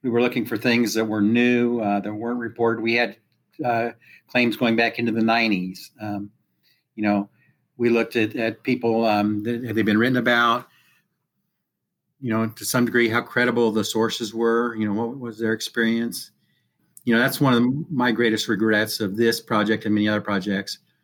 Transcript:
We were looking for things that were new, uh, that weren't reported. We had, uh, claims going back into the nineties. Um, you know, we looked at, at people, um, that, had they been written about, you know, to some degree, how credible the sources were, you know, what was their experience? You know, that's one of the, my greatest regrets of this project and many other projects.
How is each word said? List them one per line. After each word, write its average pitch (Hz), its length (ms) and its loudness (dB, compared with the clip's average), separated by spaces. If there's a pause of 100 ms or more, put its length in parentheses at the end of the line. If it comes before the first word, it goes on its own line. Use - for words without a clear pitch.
We 131 60 -4
were 120 120 2
looking 123 240 0
for - 120 -4
things 117 380 0
that 110 100 0
were 107 160 -2
new, 120 580 2
uh, 101 200 0
that 107 140 -6
weren't 117 260 -6
reported. 113 420 -2
We 113 140 0
had, 120 220 -2 (460)
uh, 117 280 0 (360)
claims 120 300 0
going 117 180 2
back 113 240 0
into 117 120 -2
the 110 100 0
nineties. 110 800 0
Um, 104 300 -8 (680)
you 107 80 -6
know, 101 260 0 (480)
we 120 120 2
looked 117 260 2
at, 110 200 0
at 113 260 -4
people, 117 440 0
um, 104 380 2
that, 120 200 -4
had 113 120 -4
they 110 60 2
been 104 160 4
written 123 200 4
about, 120 500 2 (1500)
you 127 120 -4
know, 113 160 0
to - 180 -12
some 120 200 0
degree, 117 240 2
how 117 120 0
credible 120 500 0
the 107 120 0
sources 110 500 -2
were, 117 420 0
you 110 100 -2
know, 104 80 -2
what 117 240 -4
was 117 220 -10
their 110 140 0
experience? 113 800 -2 (720)
You 117 120 2
know, 117 40 4
that's - 220 0
one 135 120 4
of 120 80 4
the, 135 280 0
my 123 220 0
greatest 110 360 0
regrets 107 520 0
of 101 160 -4
this 117 240 2
project 107 460 -2
and 107 100 0
many 104 120 2
other 107 140 0
projects. 101 580 -4 (240)